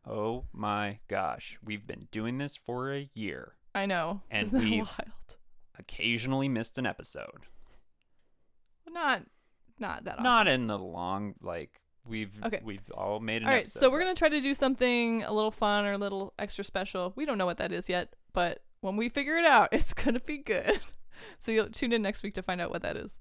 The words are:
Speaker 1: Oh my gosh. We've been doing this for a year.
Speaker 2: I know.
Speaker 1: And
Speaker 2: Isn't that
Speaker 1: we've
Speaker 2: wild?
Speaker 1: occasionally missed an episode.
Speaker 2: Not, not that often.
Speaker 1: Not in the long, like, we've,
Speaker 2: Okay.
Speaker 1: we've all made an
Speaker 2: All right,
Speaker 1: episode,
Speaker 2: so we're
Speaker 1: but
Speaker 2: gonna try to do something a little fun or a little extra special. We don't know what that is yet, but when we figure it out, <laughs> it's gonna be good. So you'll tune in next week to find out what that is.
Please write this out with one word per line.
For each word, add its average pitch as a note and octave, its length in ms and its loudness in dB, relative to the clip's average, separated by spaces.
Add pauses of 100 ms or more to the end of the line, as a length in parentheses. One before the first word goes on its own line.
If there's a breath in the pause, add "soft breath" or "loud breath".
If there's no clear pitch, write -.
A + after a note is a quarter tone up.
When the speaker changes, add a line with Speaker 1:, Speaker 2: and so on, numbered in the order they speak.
Speaker 1:
Oh A2+ 460 -2
my G#2 560 -2
gosh. F#2+ 560 -4
We've G#2 240 -8
been - 240 -12
doing A2+ 280 -2
this C#3+ 180 -6
for B2+ 360 -6
a C#3 200 -6
year. F2+ 400 -8 (200)
Speaker 2:
I G3 120 0
know. F3+ 440 -2
Speaker 1:
And G#3 180 0
Speaker 2:
Isn't B3 120 2
that A3+ 100 4
Speaker 1:
we've G#3+ 100 4
Speaker 2:
wild? - 580 -8 (420)
Speaker 1:
occasionally B2+ 720 0
missed A#2 280 -2
an B2+ 80 -2
episode. - 580 -8 (1500)
Speaker 2:
Not, D#4+ 340 0 (560)
not G3 240 -6
that - 120 -6
often. - 80 -4
Speaker 1:
Not A#3 240 8
in B2+ 200 4
the G#2 100 0
long, F#2 640 -4
like, E2+ 380 -8 (260)
we've, A2 280 -6 (100)
Speaker 2:
Okay. G#3+ 200 -2
Speaker 1:
we've G2+ 180 -8 (120)
all G2+ 260 0
made A2+ 240 0
an - 40 0
Speaker 2:
All C4+ 60 6
right, A#3+ 80 4
Speaker 1:
episode, - 180 -6
Speaker 2:
so C4 100 10
we're C#4 100 2
Speaker 1:
but F4+ 60 2
Speaker 2:
gonna F#4 100 0
try D#4+ 140 6
to D4 120 2
do C#4 120 2
something A#3+ 680 2
a - 100 -4
little G#3+ 180 2
fun G#3 340 2
or G3+ 80 0
a G3 40 -2
little G3 400 -4
extra G3+ 260 -6
special. F#3+ 520 -4
We C#4+ 100 -2
don't C4 120 0
know F#3+ 100 2
what F3 100 -2
that - 140 0
is F3 180 -4
yet, F3+ 260 -2 (180)
but F3 300 0 (180)
when F#3+ 160 -2
we A#3 120 0
figure C#4+ 280 0
it E4+ 80 4
out, B3 240 10
<laughs> - 20 0
it's - 220 6
gonna B3 260 2
be D4 200 -6
good. - 420 0 (580 loud breath)
So - 120 -4
you'll A3 180 2
tune A#3 240 0
in A#3 80 2
next G3+ 220 -2
week G#3+ 120 -6
to F#3 80 -4
find F3+ 160 -4
out E3+ 120 -2
what F3 100 -4
that - 160 -4
is. - 240 -8